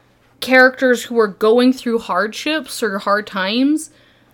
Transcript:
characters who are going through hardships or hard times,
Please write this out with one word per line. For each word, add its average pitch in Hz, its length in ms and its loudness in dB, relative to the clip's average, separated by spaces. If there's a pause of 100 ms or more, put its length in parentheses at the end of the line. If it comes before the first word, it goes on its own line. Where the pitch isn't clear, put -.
(400)
characters 254 640 2
who 233 140 -6
are 220 80 4
going 240 460 2
through 233 280 -4
hardships 226 800 -4
or 202 160 -4
hard 202 280 -2
times, 247 640 -2 (440)